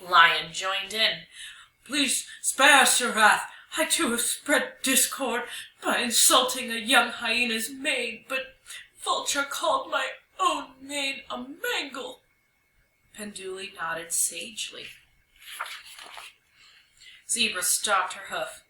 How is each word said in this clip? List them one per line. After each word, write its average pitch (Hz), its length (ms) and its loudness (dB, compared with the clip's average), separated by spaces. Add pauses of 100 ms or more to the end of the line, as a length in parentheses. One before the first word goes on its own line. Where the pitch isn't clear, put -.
Lion 165 520 4
joined 190 400 -6
in. 214 280 0 (680)
Please 277 400 0 (160)
spare 277 400 8
us - 180 4
your 240 120 -2
wrath. 208 380 6 (260)
I 320 80 2
too 311 280 2
have 233 80 0
spread - 640 -2
discord 240 600 0 (400)
by - 160 0
insulting 254 720 4
a 226 60 -4
young 240 340 4
hyena's 233 600 -2
maid, 262 580 -6
but - 280 -6 (480)
Vulture - 400 -2
called 277 460 0
my 269 180 -2 (320)
own 311 260 2 (140)
maid 269 500 -4
a - 80 -6
mangle. 285 800 -8 (960)
Penduli 190 580 -10
nodded 196 380 -6
sagely. - 760 -4 (2500)
Zebra 220 340 0
stomped 196 520 0
her 196 200 -12
hoof. 165 360 -6